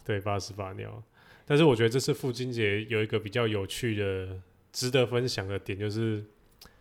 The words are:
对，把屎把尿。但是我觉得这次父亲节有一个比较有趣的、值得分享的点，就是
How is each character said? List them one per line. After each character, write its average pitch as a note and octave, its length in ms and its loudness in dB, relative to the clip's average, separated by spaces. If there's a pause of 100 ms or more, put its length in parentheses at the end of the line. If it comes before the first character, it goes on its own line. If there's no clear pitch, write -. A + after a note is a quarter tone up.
对， G#2 160 -2
把 G2+ 200 -2
屎 G2 140 -10
把 F#2+ 200 -8
尿。 G#2+ 280 -12 (440)
但 D3 120 4
是 D3+ 60 8
我 C#3+ 120 8
觉 A2+ 80 2
得 A2+ 60 6
这 A#2+ 100 2
次 A2+ 140 0
父 - 180 -4
亲 B2+ 200 -4
节 G#2+ 340 0
有 A2 180 0
一 - 20 0
个 G#2+ 140 0
比 G#2+ 100 -8
较 A#2 180 2
有 G2+ 200 -2
趣 A2+ 280 -2
的、 F#2+ 460 -2 (300)
值 B2+ 180 -2
得 B2+ 160 4
分 A#2+ 240 0
享 G2+ 180 -4
的 G2 120 -2
点， F#2+ 180 -8
就 G#2 100 -2
是 G#2+ 380 -2 (560)